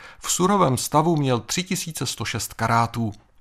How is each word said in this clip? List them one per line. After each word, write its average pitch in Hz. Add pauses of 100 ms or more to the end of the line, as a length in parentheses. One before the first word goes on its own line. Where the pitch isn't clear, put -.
(200)
V -
surovém 180
stavu 160
měl 131
tři 180
tisíce 170
sto -
šest -
karátů. 117 (300)